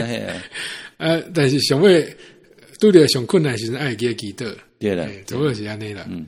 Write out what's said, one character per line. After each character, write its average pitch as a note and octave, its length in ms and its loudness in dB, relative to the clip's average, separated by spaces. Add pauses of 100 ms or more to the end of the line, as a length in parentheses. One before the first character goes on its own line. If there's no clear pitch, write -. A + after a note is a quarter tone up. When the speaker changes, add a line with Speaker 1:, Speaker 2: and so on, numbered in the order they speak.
Speaker 1:
嘿 A#2 120 -6
啊。 F2+ 240 -10 (520)
Speaker 2:
啊， D#3+ 260 -2 (140)
但 C#3+ 140 2
是 C#3 100 2
上 C#3 220 0
尾 F3+ 340 4 (640)
拄 G#3+ 100 6
着 E3+ 200 10
上 B2 160 -2
困 E3+ 180 2
难 C#3 80 0
的 A#2 60 -4
时 A2+ 100 -6
阵， A#2+ 80 -6
爱 C#3 180 -6
记 A2+ 140 -4
得 A2+ 60 -2
祈 G#2 200 -10
祷。 G#2+ 220 -10 (240)
Speaker 1:
对 G2+ 160 -2
啦。 E2+ 100 -4
Speaker 2:
嘿， G2 200 -14
差 - 100 -10
不 C#3 80 -2
多 C#3 100 0
是 G#2+ 120 -10
安 G#2+ 120 -10
尼 G#2+ 160 -10
啦。 F#2+ 160 -14
Speaker 1:
嗯。 E2+ 180 -12